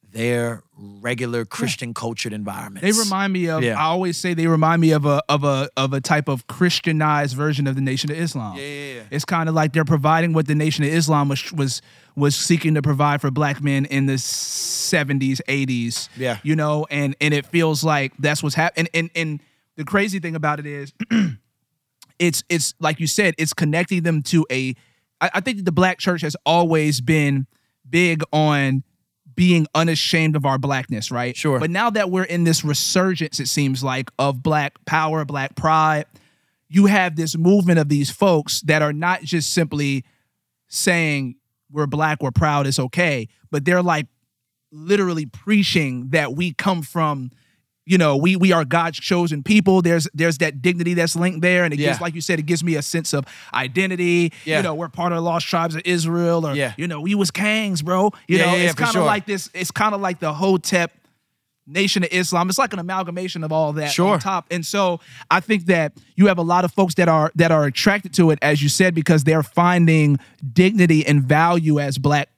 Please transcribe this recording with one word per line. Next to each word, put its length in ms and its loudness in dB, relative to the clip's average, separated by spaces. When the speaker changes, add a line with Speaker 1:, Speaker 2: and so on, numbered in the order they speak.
Speaker 1:
their 480 -4
regular 600 -8
Speaker 2:
Yeah. 60 -6
Speaker 1:
Christian 480 -6
cultured 400 -8
environments. 480 -10
Speaker 2:
They 100 2
remind 300 -2
me 160 0
of, 160 0
Speaker 1:
Yeah. 160 0
Speaker 2:
I 60 2
always 320 -2
say 160 -4
they 140 0
remind 340 4
me 100 6
of 140 2
a, 240 2
of 160 0
a, 320 0
of 160 0
a 80 -2
type 260 0
of 200 -4
Christianized 880 0
version 300 -2
of 100 -2
the 60 -4
Nation 300 -4
of 60 -6
Islam. 400 -6
Speaker 1:
Yeah, 60 -12
yeah, 320 -12
yeah. 140 -14
Speaker 2:
It's 140 -6
kinda 300 -2
like 180 0
they're 140 0
providing 480 2
what 140 2
the 80 0
Nation 280 0
of 60 0
Islam 400 2
was, 240 -6
was, 280 -4
was 180 2
seeking 400 0
to 60 0
provide 400 0
for 100 -2
black 320 -2
men 220 0
in 200 -2
the 120 0
seventies, 1300 -4
eighties. 680 -4
Speaker 1:
Yeah. 260 -4
Speaker 2:
You 140 0
know, 320 -2
and, 320 -2
and 120 2
it 120 -2
feels 400 0
like 340 0
that's 240 0
what's 120 -2
hap-, 200 0
and, 180 -2
and, 220 0
and 240 -4
the 80 -8
crazy 340 -2
thing 160 -6
about 240 -2
it 60 -12
is, 260 -12
<clears throat> 1120 -6
it's, 300 0
it's 320 -2
like 180 -2
you 80 -2
said, 300 0
it's 160 -2
connecting 500 0
them 200 0
to 280 2
a, 240 -4
I, 140 0
I 40 0
think 180 -4
that 60 -8
the 80 0
black 280 2
church 220 -2
has 140 -6
always 540 2
been 480 0
big 340 2
on 500 2
being 400 4
unashamed 640 0
of 100 0
our 140 2
blackness, 500 -4
right? 260 -4
Speaker 1:
Sure. 220 0
Speaker 2:
But 140 -2
now 200 0
that 200 0
we're 140 0
in 180 0
this 220 2
resurgence, 760 -2
it 80 -6
seems 340 0
like, 380 -4
of 240 -2
black 420 -2
power, 380 0
black 320 -6
pride, 500 2
you 200 4
have 280 2
this 220 -4
movement 420 4
of 80 0
these 240 0
folks 500 0
that 200 2
are 120 0
not 300 -2
just 300 -4
simply 500 -2
saying, 680 0
"We're 160 -2
black, 340 -2
we're 100 -2
proud, 360 2
it's 120 -2
okay," 500 -2
but 160 -4
they're, 160 4
like, 260 -2
literally 540 -2
preaching 840 -2
that 240 0
we 200 -4
come 280 -2
from, 500 -4
you 120 2
know, 180 4
we, 220 2
we 160 4
are 100 2
God's 360 0
chosen 440 -2
people. 380 6
There's, 320 2
there's 240 0
that 240 -2
dignity 320 0
that's 220 0
linked 260 -2
there. 240 2
And 80 -2
it 40 -4
gives, 200 0
Speaker 1:
Yeah. 60 -8
Speaker 2:
like 120 -4
you 60 -8
said, 180 -2
it 60 -4
gives 180 0
me 120 0
a 60 -2
sense 300 -4
of 140 -2
identity. 800 0
Speaker 1:
Yeah. 120 0
Speaker 2:
You 60 2
know, 120 -2
we're 120 -8
part 240 -4
of 60 -2
the 60 -4
lost 240 -2
tribes 280 -2
of 80 -8
Israel, 640 0
or, 80 -4
Speaker 1:
Yeah. 220 -2
Speaker 2:
you 100 -6
know, 140 -8
we 140 -2
was 160 2
kings, 500 -2
bro. 300 2
You 80 4
Speaker 1:
Yeah, 80 4
Speaker 2:
know, 80 2
Speaker 1:
yeah, 60 2
yeah, 60 2
Speaker 2:
it's 100 0
Speaker 1:
for 20 -10
Speaker 2:
kinda 160 0
Speaker 1:
sure. 100 2
Speaker 2:
like 220 0
this, 280 -6
it's 180 -6
kinda 260 0
like 220 -4
the 120 -4
Hotep 600 0
Nation 360 -2
of 100 -4
Islam. 360 0
It's 100 -4
like 120 0
an 80 -8
amalgamation 640 -8
of 80 -6
all 220 0
that 180 -4
Speaker 1:
Sure. 220 2
Speaker 2:
on 60 2
top. 320 -4
And 140 -6
so 360 -2
I 120 4
think 240 0
that 260 2
you 120 6
have 100 4
a 60 -2
lot 200 2
of 80 0
folks 240 2
that 140 4
are, 260 2
that 160 4
are 140 4
attracted 480 0
to 180 6
it, 100 0
as 220 2
you 60 2
said, 260 2
because 300 4
they're 180 2
finding 720 4
dignity 520 6
and 180 4
value 560 2
as 180 -4
black 400 0